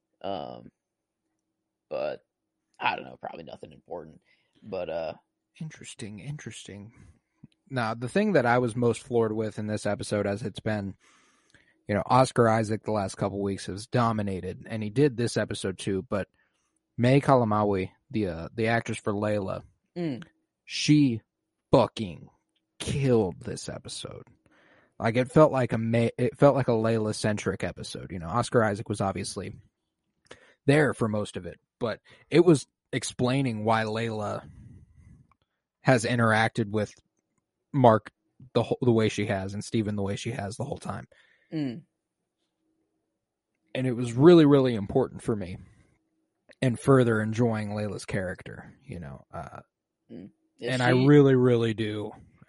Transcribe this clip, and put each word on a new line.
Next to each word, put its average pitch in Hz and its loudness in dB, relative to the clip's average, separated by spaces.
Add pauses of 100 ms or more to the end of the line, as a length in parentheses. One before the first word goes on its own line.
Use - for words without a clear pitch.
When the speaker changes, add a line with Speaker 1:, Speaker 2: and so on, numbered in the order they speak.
(220)
Speaker 1:
Um, 65 -12 (1160)
but 69 -8 (560)
I 113 -4
don't - -10
know, 64 -18
probably - -14
nothing - -20
important. 80 -16 (420)
But, 90 -8
uh, 80 -6 (460)
Speaker 2:
Interesting, 110 -16
interesting. 113 -14 (760)
Now, 117 -4
the 120 -8
thing 202 0
that 131 4
I 120 4
was 120 -2
most 120 0
floored 113 0
with 110 -6
in 107 -6
this 107 -4
episode, 101 -2
as 101 -4
it's 98 -10
been, 104 -6 (920)
you 104 0
know, 95 0
Oscar 123 4
Isaac 110 0
the 110 -6
last 101 -4
couple 101 -4
weeks 98 -4
has 95 -10
dominated, 101 -4
and 110 -6
he 107 -6
did 127 0
this 117 -4
episode 104 -6
too, 95 -4
but 98 -4 (680)
May 127 4
Kalamaui, 107 2 (220)
the, 107 -2
uh, 82 -8
the 110 -2
actress 117 -2
for 110 -4
Layla, 101 -4 (340)
Speaker 1:
Mm. 143 -6 (400)
Speaker 2:
she 143 2 (500)
fucking 95 0 (480)
killed 120 0
this - -10
episode. - -14 (760)
Like, 110 -2
it 127 0
felt 156 6
like 127 -2
a 117 0
May, 113 2
it 123 -2
felt 143 6
like 131 -2
a 127 2
Layla-centric 110 -2
episode. - -10
You 95 -10
know, 82 -10
Oscar 117 0
Isaac 104 -2
was 104 -4
obviously 98 -6 (1120)
there 139 4
for 117 -2
most 104 -4
of 90 -12
it, - -14 (200)
but 110 -6 (300)
it 165 6
was 160 6 (260)
explaining 127 -2
why 113 2
Layla 107 -4 (1400)
has 127 2
interacted 113 0
with 104 -4 (800)
Mark 120 6 (420)
the 120 2
whole, - -2
the 123 4
way 110 4
she 101 -4
has 98 -4
and 107 -8
Steven 107 -2
the 101 -4
way 98 -4
she - -8
has 101 -8
the - -6
whole - -8
time. - -10 (440)
Speaker 1:
Mm. 147 -6 (1900)
Speaker 2:
And 131 -2
it 127 0
was 120 -4
really, 160 10
really 135 6
important 101 -2
for 117 -2
me 101 -8 (1040)
and 123 0
further 117 4
enjoying 110 -2
Layla's 104 -6
character, - -8 (120)
you 87 -14
know, - -16
uh, - -14 (500)
Speaker 1:
Mm. - -18 (300)
Is 120 -6
Speaker 2:
and 127 -2
I 123 4
Speaker 1:
she 127 4
Speaker 2:
really, 139 8
really 117 4
do 107 -6 (380)